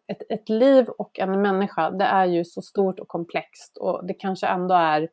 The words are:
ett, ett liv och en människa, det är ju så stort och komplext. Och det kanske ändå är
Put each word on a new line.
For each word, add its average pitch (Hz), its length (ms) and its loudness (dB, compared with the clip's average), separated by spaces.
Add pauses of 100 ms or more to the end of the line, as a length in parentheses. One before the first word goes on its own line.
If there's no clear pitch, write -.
ett, - 220 -10
ett - 200 -6
liv 247 400 6
och - 300 -10
en 196 220 0
människa, 190 500 0
det 190 140 -2
är 190 200 2
ju 170 200 0
så 185 160 -12
stort 190 380 -2
och - 80 -16
komplext. - 680 -10
Och 180 300 -6
det 185 60 -6
kanske 190 340 -6
ändå 185 280 0
är 160 260 2 (120)